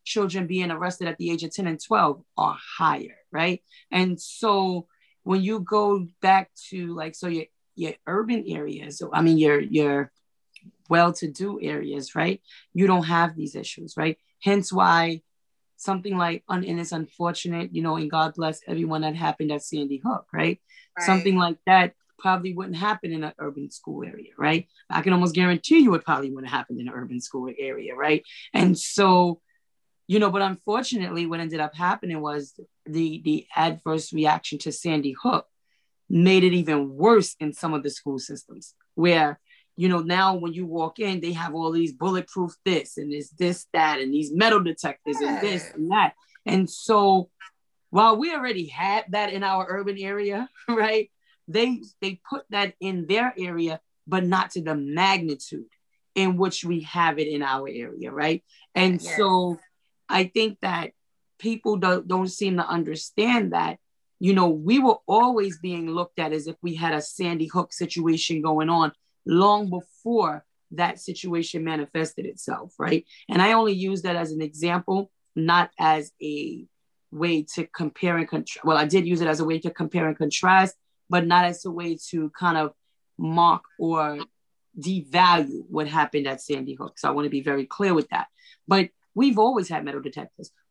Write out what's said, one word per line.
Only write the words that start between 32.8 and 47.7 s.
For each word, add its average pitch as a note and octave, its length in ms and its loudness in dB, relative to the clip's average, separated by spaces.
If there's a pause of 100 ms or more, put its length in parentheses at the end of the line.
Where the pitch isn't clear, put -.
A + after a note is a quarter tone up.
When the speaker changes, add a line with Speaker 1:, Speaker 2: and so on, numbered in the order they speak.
Speaker 1:
the, D#3+ 380 -2
the D3+ 320 -2
adverse D#3+ 580 -2
reaction D3+ 460 0
to D#3 120 -8
Sandy C#3+ 520 -2
Hook - 240 0 (600)
made F#3 340 6
it F3+ 100 6
even D3+ 420 0
worse G3 440 4
in D3+ 140 -4
some D#3+ 200 -6
of C#3+ 80 -2
the C#3+ 80 -6
school C#3 300 -6
systems - 560 -16 (200)
where, E3 440 2 (380)
you F3+ 120 2
know, F3 120 2
now F#3 340 2
when E3+ 180 -4
you F3+ 140 -6
walk D#3+ 320 -4
in, F#3+ 220 -4
they E3+ 100 -4
have E3 240 -6
all D#3+ 160 -2
these E3 220 0
bulletproof F3+ 600 -4 (120)
this F3 320 -2
and D3 140 -8
this, D3 180 -8
this, F3 440 -4
that, D3+ 260 2
and C3+ 140 -2
these D3 180 -2
metal G#3 300 4
detectors D#3+ 600 -4
and C#3+ 200 -2
this F#3+ 220 -2
Speaker 2:
Yes. - 100 -18
Speaker 1:
and D#3+ 180 -4
that. G3 220 2 (320)
And F#3 240 2
so G3 600 4 (600)